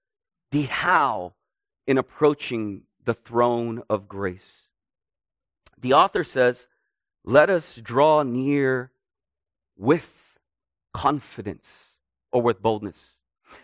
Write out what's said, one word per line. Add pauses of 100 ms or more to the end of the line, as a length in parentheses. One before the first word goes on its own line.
(500)
the
how (500)
in
approaching (200)
the
throne
of
grace. (1080)
The
author
says, (560)
"Let
us
draw
near (840)
with (840)
confidence," (640)
or
with
boldness. (680)